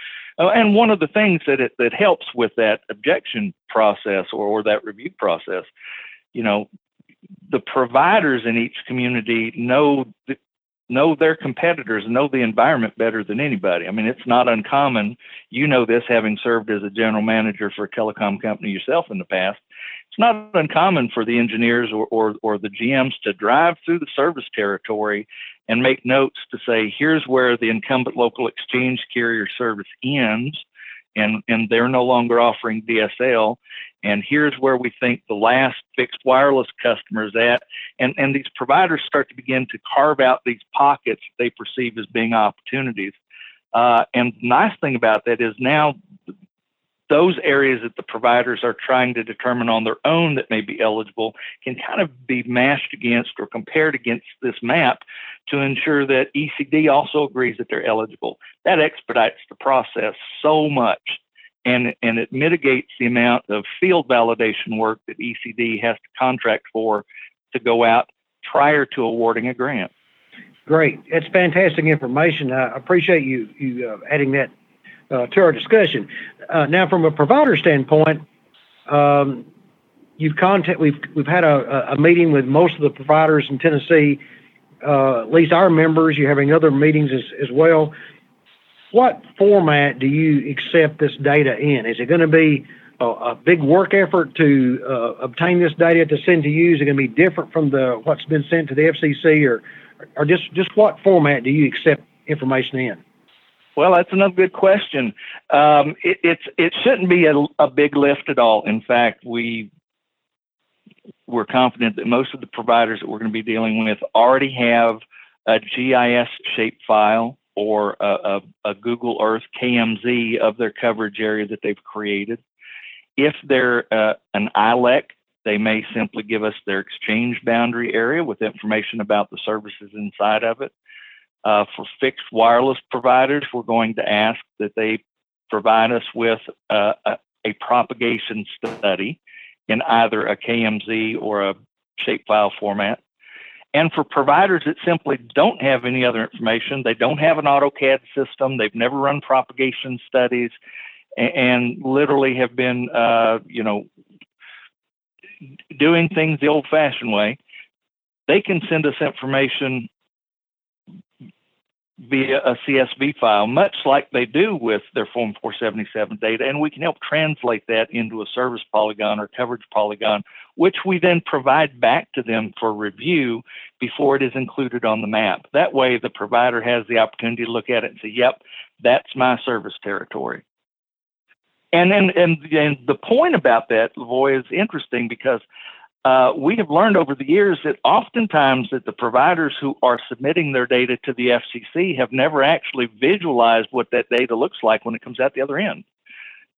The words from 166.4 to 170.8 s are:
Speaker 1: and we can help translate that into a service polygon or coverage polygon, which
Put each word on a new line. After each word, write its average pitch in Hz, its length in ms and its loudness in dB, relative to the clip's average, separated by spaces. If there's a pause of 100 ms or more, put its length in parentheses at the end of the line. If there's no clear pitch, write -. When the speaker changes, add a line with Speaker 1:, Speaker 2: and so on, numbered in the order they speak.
Speaker 1:
and 143 120 -4
we 151 120 -2
can - 100 -14
help 165 180 -4
translate 151 680 -2
that 113 240 -2
into 113 320 -6
a - 100 -16
service 123 380 -4
polygon 107 480 -2
or 104 80 -8
coverage 120 340 -8 (100)
polygon, 104 520 -2 (320)
which 185 280 2